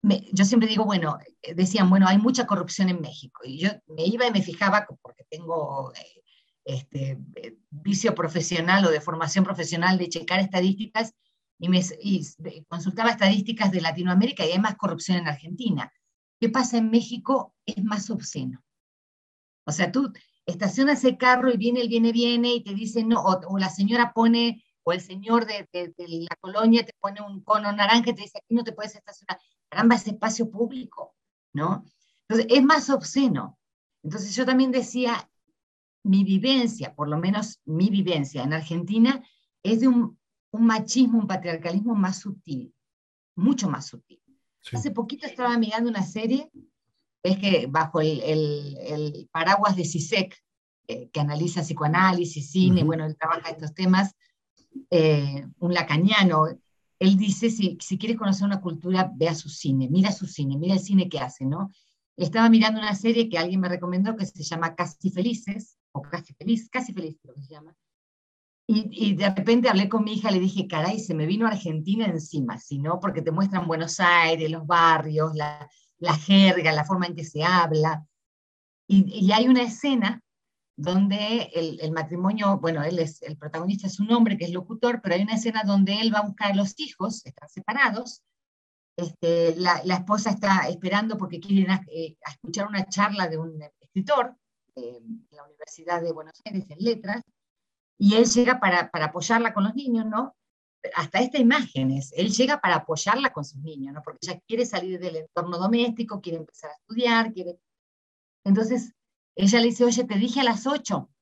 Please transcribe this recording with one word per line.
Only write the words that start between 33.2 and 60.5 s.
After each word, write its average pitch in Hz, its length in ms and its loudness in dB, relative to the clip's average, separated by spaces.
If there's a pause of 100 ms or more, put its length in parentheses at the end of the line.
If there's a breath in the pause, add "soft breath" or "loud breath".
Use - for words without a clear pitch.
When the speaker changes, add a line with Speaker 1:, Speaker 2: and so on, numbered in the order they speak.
Speaker 1:
Entonces, 196 320 -8
yo 247 100 0
también 262 240 4
decía, 240 580 -2 (760)
mi 196 180 4
vivencia, 233 720 0
por 147 140 -6
lo 151 100 -2
menos 202 460 -2
mi 165 260 0
vivencia 160 540 -2
en 143 80 -2
Argentina, 190 720 0 (400 loud breath)
es 220 160 2
de 262 80 4
un, 240 280 2 (360)
un 226 140 4
machismo, 226 520 4
un 202 80 0
patriarcalismo 175 720 -2
más 190 240 0
sutil, 143 520 -10 (600)
mucho 196 340 2
más - 200 -6
sutil. - 340 -20 (380)
Speaker 2:
Sí. - 160 -12
Speaker 1:
Hace 214 160 -4
poquito 233 340 -8
estaba 247 320 -2
mirando 226 320 -2
una 196 140 -4
serie, 247 440 -4 (760)
es 190 140 0
que 185 280 2
bajo 156 340 0
el, 156 200 0
el, 147 600 -2
el 151 500 -8
paraguas 196 420 2
de 180 100 -2
sisec, - 560 -4 (460)
eh, - 240 -12
que - 80 -6
analiza 151 440 -2
psicoanálisis, 160 920 0
cine, 180 300 4
Speaker 2:
Ujú. 151 40 2
Speaker 1:
bueno, 160 180 -2
él 156 140 -6
trabaja 165 320 -4
estos 156 240 -12
temas, 185 400 2 (760)
eh, 147 540 2 (140)
un 175 160 -2
lacaniano, 170 720 4 (520)
él 190 180 6
dice, 208 340 0
si, 190 300 -2
si - 180 -6
quieres 233 180 -4
conocer 196 300 -2
una 196 140 -2
cultura, 185 520 -2
ve 160 160 0
a 165 60 0
su - 140 -12
cine, 135 420 -2
mira 190 220 4
su 185 140 -6
cine, 139 300 -4